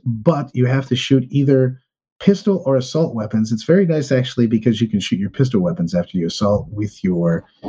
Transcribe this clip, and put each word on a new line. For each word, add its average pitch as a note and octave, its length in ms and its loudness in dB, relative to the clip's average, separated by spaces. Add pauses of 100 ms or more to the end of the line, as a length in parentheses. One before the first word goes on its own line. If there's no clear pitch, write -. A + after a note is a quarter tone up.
but B2+ 500 0
you B2 120 2
have C3 220 0
to B2+ 80 0
shoot C3 340 2
either C3 500 2 (400)
pistol G3 440 2
or C3+ 120 2
assault B2+ 400 -2
weapons. A2 340 -2
It's A2+ 140 -4
very F#3 220 4
nice, D#3 260 -2
actually, B2+ 340 2
because A2 340 2
you A#2 80 2
can G2+ 120 0
shoot F#2 180 -2
your G#2 120 -4
pistol B2+ 300 0
weapons E2+ 340 -2
after F2 220 -4
you E2+ 120 -2
assault G2+ 420 -2
with G#2+ 320 -8
your, E2+ 440 0 (220)